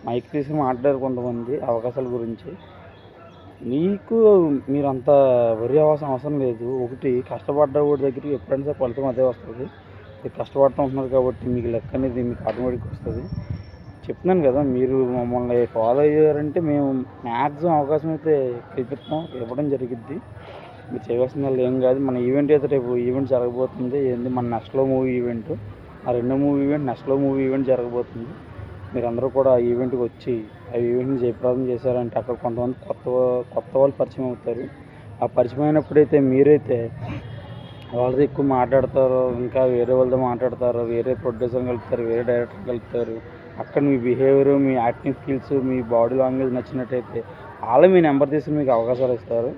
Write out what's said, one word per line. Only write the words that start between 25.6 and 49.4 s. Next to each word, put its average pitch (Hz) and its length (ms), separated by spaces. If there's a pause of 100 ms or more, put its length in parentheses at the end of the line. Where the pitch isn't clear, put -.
ఆ 123 40
రెండో 123 240
మూవీ 143 280
ఈవెంట్, 143 220
నెక్స్ట్లో 135 320
మూవీ 135 260
ఈవెంట్ 131 240
జరగబోతుంది. 120 600 (680)
మీరందరూ 120 320
కూడా 131 260
ఆ 127 40
ఈవెంట్కి 123 440
వచ్చి 117 420 (300)
ఆ 120 40
ఈవెంట్ని 127 400
జయప్రదం 123 500
చేశారంటే 123 520
అక్కడ 120 160
కొంతమంది 120 520
కొత్త - 220
వా-, 123 440
కొత్త - 240
వాళ్ళు 139 200
పరిచయం 127 300
అవుతారు. 120 360 (600)
ఆ - 20
పరిచయం 123 380
అయినప్పుడైతే 151 560
మీరైతే 131 720 (1040)
వాళ్ళతో 127 280
ఎక్కువ 139 240
మాట్లాడతారు, 127 920
ఇంకా 123 260
వేరే 123 300
వాళ్ళతో 127 240
మాట్లాడతారు, 123 600
వేరే 117 340
ప్రొడ్యూసర్ని 123 540
కలుపుతారు, 120 360
వేరే 117 200
డైరెక్టర్ని 120 440
కలుపుతారు. 113 540 (380)
అక్కడ 143 220
మీ 143 160
బిహేవియర్, 135 500
మీ 139 260
యాక్టింగ్ 123 420
స్కిల్స్, 135 380
మీ 131 280
బాడీ 117 340
లాంగ్వేజ్ 131 380
నచ్చినట్టయితే 123 680 (400)
వాళ్ళే 127 240
మీ 185 140
నెంబర్ 143 280
తీసుకుని 151 280
మీకు 135 140
అవకాశాలు 123 420
ఇస్తారు. 117 440